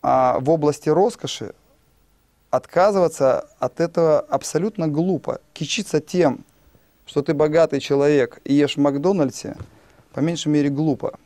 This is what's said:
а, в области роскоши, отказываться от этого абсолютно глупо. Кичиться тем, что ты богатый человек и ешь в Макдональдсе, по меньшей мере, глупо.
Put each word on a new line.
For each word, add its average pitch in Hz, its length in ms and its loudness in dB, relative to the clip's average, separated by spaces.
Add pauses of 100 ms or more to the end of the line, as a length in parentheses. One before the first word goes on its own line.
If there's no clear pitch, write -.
а, 131 380 2
в 131 100 -2
области 147 380 0
роскоши, 156 640 -2 (960)
отказываться 170 960 0 (100)
от - 220 -4
этого 165 400 2
абсолютно 165 680 -4
глупо. 151 540 -2 (120)
Кичиться - 480 -4
тем, 156 440 0 (640)
что - 160 -4
ты 156 120 -2
богатый 151 460 2
человек 139 640 0
и 135 100 0
ешь 143 220 2
в 143 40 -2
Макдональдсе, 143 760 0 (560)
по - 80 -6
меньшей 160 280 -2
мере, 147 200 2
глупо. 139 580 -2